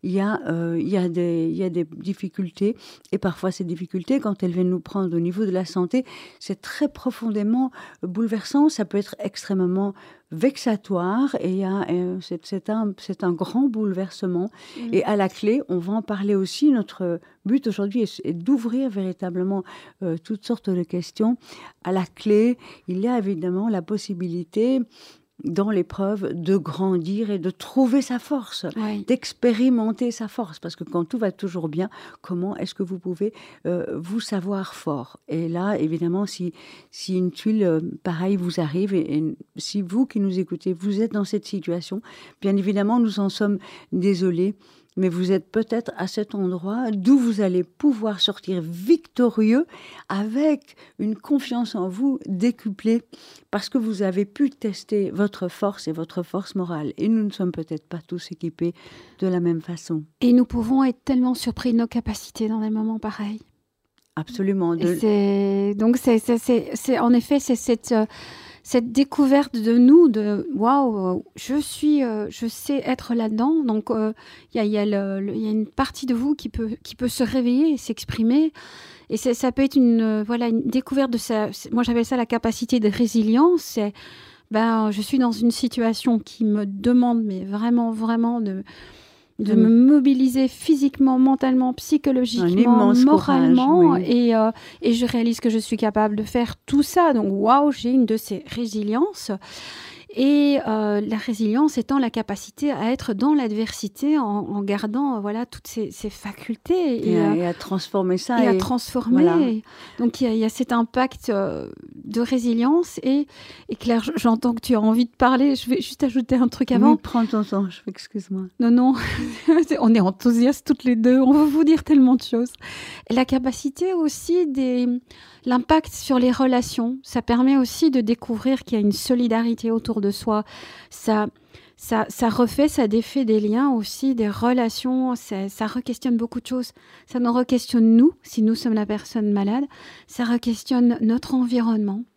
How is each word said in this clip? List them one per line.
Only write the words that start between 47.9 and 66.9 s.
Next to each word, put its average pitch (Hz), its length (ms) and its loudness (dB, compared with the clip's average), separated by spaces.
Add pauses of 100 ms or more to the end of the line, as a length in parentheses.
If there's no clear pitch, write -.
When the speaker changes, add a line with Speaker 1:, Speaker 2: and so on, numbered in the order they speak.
Speaker 1:
sortir 190 420 -2
victorieux 220 1040 2 (420)
avec 247 720 -2 (220)
une 208 180 -2
confiance 247 580 -2
en 185 140 -2
vous 254 280 -2 (100)
décuplée 220 760 -2 (500)
parce 202 160 -4
que - 100 -4
vous 220 260 -2
avez 190 200 0
pu 254 280 -2
tester 202 600 -4
votre 202 380 -4
force 196 400 -6
et - 20 -6
votre 165 320 -8
force 185 320 -8
morale. 170 420 -6
Et 208 120 -2
nous 220 160 2
ne 202 40 -2
sommes 185 220 -4
peut-être 160 380 -10
pas 170 180 -10
tous 175 240 -10
équipés 170 420 -6 (460)
de 190 80 -2
la 180 140 0
même 170 200 0
façon. 165 440 -8 (160)
Speaker 2:
Et 247 100 4
nous 247 140 6
pouvons 240 400 0
être 247 180 -4
tellement 254 300 2
surpris 240 400 -2
de 233 60 4
nos 233 80 0
capacités 220 600 -6
dans 220 140 -2
des 214 80 -2
moments 220 300 -2
pareils. 214 420 -8 (720)
Speaker 1:
Absolument. 185 600 -2
Speaker 2:
Et - 100 -4
Speaker 1:
De 175 100 2
Speaker 2:
c'est, 202 800 2
donc 226 220 2
c'est, 233 220 4
c'est, 233 180 0
c'est, 233 360 0
c'est, 240 260 -2